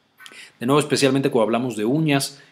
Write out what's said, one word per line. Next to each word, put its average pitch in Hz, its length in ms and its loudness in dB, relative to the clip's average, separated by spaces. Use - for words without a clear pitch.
De 120 60 -8
nuevo, 139 140 4
especialmente 135 500 0
cuando 120 140 2
hablamos 117 320 -2
de 107 100 -4
uñas, 143 560 -2